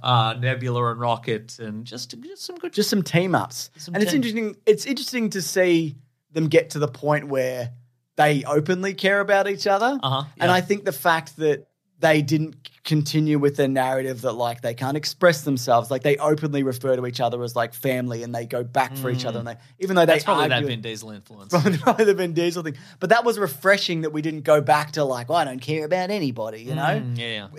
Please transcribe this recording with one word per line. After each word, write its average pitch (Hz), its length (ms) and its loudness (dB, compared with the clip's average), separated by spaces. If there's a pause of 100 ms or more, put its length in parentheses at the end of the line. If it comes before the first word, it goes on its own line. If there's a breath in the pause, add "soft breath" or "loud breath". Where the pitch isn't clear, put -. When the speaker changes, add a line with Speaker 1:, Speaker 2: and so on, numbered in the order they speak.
Speaker 1:
uh, 113 380 2
Nebula 123 520 -2
and 113 80 -6
Rocket 117 600 -4
and 110 260 -10
just, - 340 -14
just 359 240 -16
some 359 140 -12
good 339 160 -10
Speaker 2:
Just 208 160 0
some 196 140 2
team 175 320 0
ups. - 420 -6
Speaker 1:
Some - 160 -12
Speaker 2:
And 196 100 0
it's - 80 0
Speaker 1:
team 277 120 2
Speaker 2:
interesting, 220 320 -4 (100)
it's 214 220 4
interesting 247 440 -2
to 190 100 -4
see 170 560 2 (340)
them 160 160 0
get 160 240 4
to 151 80 -6
the 147 80 2
point 143 400 -2
where 127 460 -2 (420)
they 151 300 4
openly 180 500 0
care 196 240 2
about 196 280 4
each 202 200 -4
other. 226 340 2
Speaker 1:
Uh-huh, 135 220 -2 (160)
Speaker 2:
And 175 100 2
Speaker 1:
yeah. 180 40 4
Speaker 2:
I 180 80 4
think 202 240 -2
the 196 60 0
fact 160 460 0
that 151 300 0 (320)
they 156 240 4
didn't 151 320 0 (280)
continue 151 540 2
with 143 200 2
the 143 100 2
narrative 131 540 -2
that, 123 120 -2
like, 120 280 -4
they 120 120 -4
can't 135 240 -4
express 156 460 2
themselves, 123 480 2
like, 131 100 -2
they 143 160 2
openly 151 460 0
refer 131 320 -2
to 127 100 -2
each 120 160 -6
other 120 220 -2
as, 120 120 -6
like, 117 200 -2
family, 123 480 -4
and 120 100 -10
they 117 140 -6
go 123 160 -4
back 127 340 -2
for 131 140 -4
each 123 120 -2
other, 117 140 -6
Speaker 1:
Mm. - 40 -6
Speaker 2:
and 117 80 -8
they, 117 60 -12 (280 soft breath)
even 190 120 0
though 175 120 6
they 160 60 8
Speaker 1:
That's 151 100 2
probably 156 240 2
that 135 80 0
Speaker 2:
argue 127 140 0
Speaker 1:
Vin 117 120 -6
Diesel 110 300 -10
influence. 101 380 -20
Speaker 2:
<laughs> - 20 -16
Probably, 175 260 4
probably 220 280 2
the 202 100 6
Vin 175 180 -2
Diesel 170 300 0
thing. 151 120 -6 (240 loud breath)
But 185 120 0
that 233 120 6
was 233 140 0
refreshing 190 640 0
that 160 120 -2
we 151 100 -2
didn't 156 180 -4
go 151 200 6
back 151 320 2
to, 156 100 0
like, 123 260 -4
"Well, 165 80 2
I 165 80 4
don't 131 160 -8
care 151 240 -4
about 180 240 -2
anybody," 117 540 -4
you 131 100 -8
know? 156 80 -4
Speaker 1:
Mm, 135 380 -2
yeah, 117 80 -6
yeah. 107 200 -8 (120)